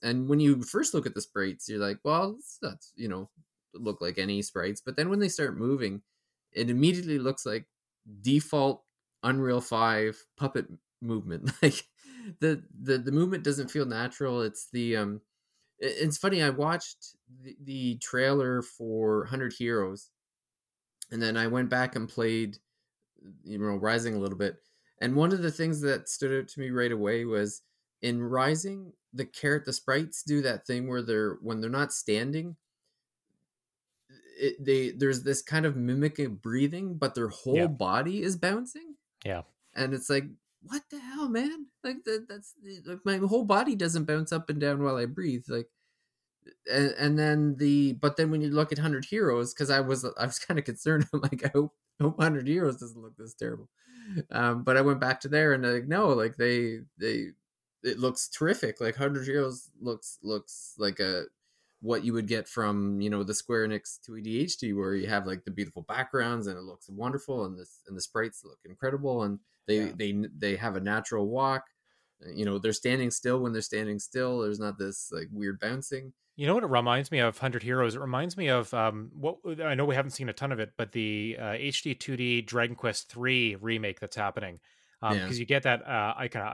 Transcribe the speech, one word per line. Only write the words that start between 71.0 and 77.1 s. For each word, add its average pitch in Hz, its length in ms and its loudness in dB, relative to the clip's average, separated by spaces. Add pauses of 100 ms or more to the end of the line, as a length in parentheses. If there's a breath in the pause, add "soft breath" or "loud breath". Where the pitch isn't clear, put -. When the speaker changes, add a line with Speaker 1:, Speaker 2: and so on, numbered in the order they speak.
Speaker 1:
walk. 131 380 0 (600)
You 87 180 -4
know, 101 140 0
they're 107 140 2
standing 123 380 0
still 123 300 0
when 123 120 -2
they're 110 100 -2
standing 107 380 -4
still. 127 400 -2
There's 104 180 -2
not 104 200 -6
this, 98 340 -6
like, 82 180 -8
weird 101 300 -4
bouncing. 131 540 -6 (200)
Speaker 2:
You 143 120 -4
know 175 80 4
what 233 100 2
it 151 60 0
reminds 123 400 4